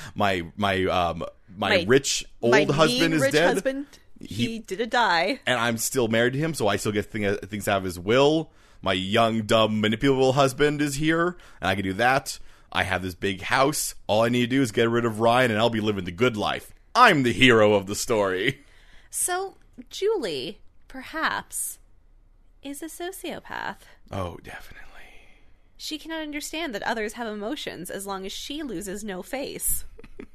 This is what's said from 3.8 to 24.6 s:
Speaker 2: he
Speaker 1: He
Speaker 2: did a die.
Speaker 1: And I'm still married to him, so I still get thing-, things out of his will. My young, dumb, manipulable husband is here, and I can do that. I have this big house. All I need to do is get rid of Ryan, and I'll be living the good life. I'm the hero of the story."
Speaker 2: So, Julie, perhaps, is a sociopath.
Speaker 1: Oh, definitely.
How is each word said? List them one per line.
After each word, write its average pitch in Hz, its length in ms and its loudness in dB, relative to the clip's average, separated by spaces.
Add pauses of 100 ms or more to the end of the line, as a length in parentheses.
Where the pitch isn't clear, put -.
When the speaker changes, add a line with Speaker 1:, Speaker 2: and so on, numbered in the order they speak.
Speaker 2:
he - 80 -16
Speaker 1:
He 226 320 -4
Speaker 2:
did 196 220 -8
a 247 40 -2
die. 214 640 2
Speaker 1:
And 123 120 2
I'm 117 180 0
still 120 300 0
married 113 260 2
to 135 60 -4
him, 160 140 -2
so 120 140 0
I 101 80 2
still 104 160 -2
get 101 160 0
thing-, 104 300 -2
things 98 300 -8
out 101 100 2
of 95 80 -2
his 90 120 -6
will. 139 540 2 (320)
My 95 100 0
young, 110 500 2
dumb, 107 380 2
manipulable 131 540 4
husband 143 440 2
is 147 160 -2
here, 165 420 0 (220)
and 87 100 -2
I 95 40 2
can 98 100 -2
do 95 100 -2
that. 123 440 0 (380)
I 92 80 2
have 92 200 -2
this 92 100 -6
big 95 300 -4
house. 135 500 0 (140)
All 107 160 4
I 117 60 2
need 123 120 2
to 120 60 0
do 131 160 2
is 113 80 -2
get 117 180 2
rid 117 160 2
of 107 140 -2
Ryan, 117 320 4
and 107 80 2
I'll 117 100 4
be 110 100 -2
living 104 260 -2
the 90 60 -6
good 113 240 2
life. 82 380 -4 (220)
I'm 220 280 8
the 120 80 2
hero 110 440 6
of 98 100 2
the 98 100 -6
story." 104 680 0 (500)
Speaker 2:
So, 370 460 -4 (340)
Julie, 208 680 -4 (280)
perhaps, - 880 -8 (880)
is 277 180 -12
a 320 60 -12
sociopath. 320 880 -10 (340)
Speaker 1:
Oh, 90 320 -6
definitely. - 440 -18 (880)